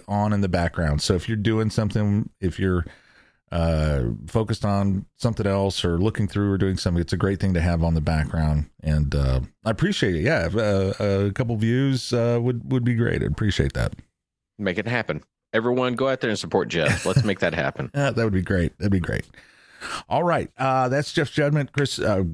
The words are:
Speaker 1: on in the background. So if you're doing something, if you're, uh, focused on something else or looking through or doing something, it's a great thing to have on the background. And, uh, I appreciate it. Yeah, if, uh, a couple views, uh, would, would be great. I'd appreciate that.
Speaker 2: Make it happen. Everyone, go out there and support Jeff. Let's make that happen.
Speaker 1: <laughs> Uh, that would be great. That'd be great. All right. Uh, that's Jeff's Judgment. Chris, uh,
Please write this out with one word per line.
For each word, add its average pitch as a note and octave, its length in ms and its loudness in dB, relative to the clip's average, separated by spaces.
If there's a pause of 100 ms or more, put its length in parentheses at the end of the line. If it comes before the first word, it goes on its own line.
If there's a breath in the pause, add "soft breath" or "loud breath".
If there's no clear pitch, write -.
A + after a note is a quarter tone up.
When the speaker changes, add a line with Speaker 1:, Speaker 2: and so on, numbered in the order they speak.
Speaker 1:
on G#2 260 0
in G2+ 60 2
the G2+ 100 2
background. E2+ 520 0
So - 140 0
if E2+ 120 -4
you're A2+ 80 -2
doing A2 340 0
something, G#2 600 0 (100)
if F#2 180 -2
you're, F#2 280 0 (680 loud breath)
uh, D#2 520 0 (240)
focused A2 360 -2
on G2+ 420 0 (120)
something A2 280 -2
else G2 380 0
or E2+ 140 0
looking G#2 300 0
through G2+ 240 0
or G2 60 2
doing F#2+ 200 0
something, F2 240 0
it's E2 120 -4
a F#2 40 -2
great G2 240 0
thing F#2+ 120 0
to E2+ 80 2
have E2 220 2
on E2 100 2
the E2 80 2
background. D#2 680 0 (120)
And, D2+ 320 0
uh, C2 280 2 (240)
I A2 60 0
appreciate C3 440 0
it. D2+ 60 -2
Yeah, D#3 240 0
if, E3 100 -4
uh, G2 480 0
a G2+ 300 2
couple A#2 240 -2
views, B2 560 0
uh, A#2+ 280 0
would, B2 300 -4
would B2+ 140 0
be A#2+ 100 2
great. - 260 0
I'd - 100 -2
appreciate E2+ 420 0
that. A#1+ 200 -2 (640)
Speaker 2:
Make F#2+ 200 -2
it G#2 100 -4
happen. A2 340 -2 (320)
Everyone, B2+ 420 2
go C3 120 0
out C3 140 -2
there B2+ 80 0
and G#2 100 -2
support E2 300 0
Jeff. D#2+ 360 0
Let's F#2 200 2
make F#2+ 140 0
that E2+ 140 0
happen. D#2+ 380 -4
Speaker 1:
<laughs> - 40 -20
Uh, C#3 160 0
that A#2 120 -2
would A2 100 0
be F#2 80 2
great. F2+ 360 0
That'd G2 160 0
be F#2 80 2
great. - 240 -4 (840 loud breath)
All D3 160 0
right. E3+ 340 0
Uh, C3 320 2
that's C#3+ 220 -2
Jeff's D3+ 200 0
Judgment. D3 420 2
Chris, C#3 260 0
uh, G2 240 2 (100)